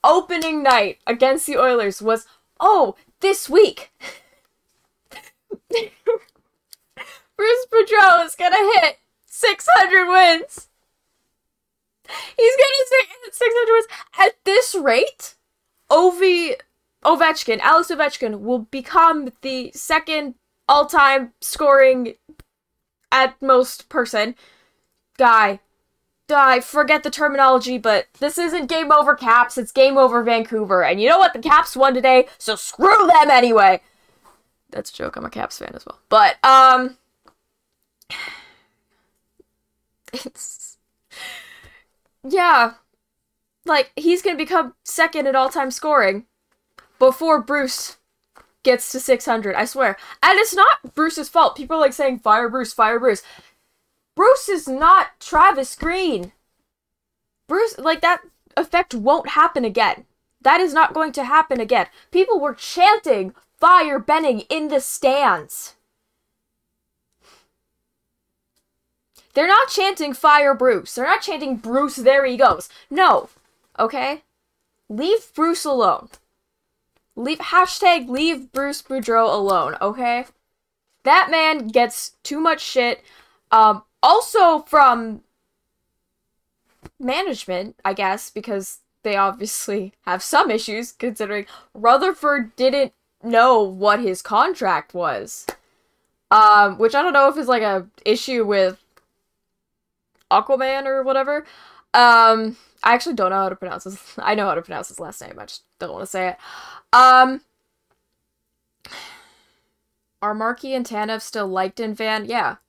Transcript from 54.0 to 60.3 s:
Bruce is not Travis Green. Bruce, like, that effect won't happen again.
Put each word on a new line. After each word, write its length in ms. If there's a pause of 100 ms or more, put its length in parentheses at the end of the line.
Bruce 340
is 180
not 520
Travis 560
Green. 580 (1120)
Bruce, 300
like, 240
that 200 (340)
effect 380
won't 360
happen 360
again. 400 (360)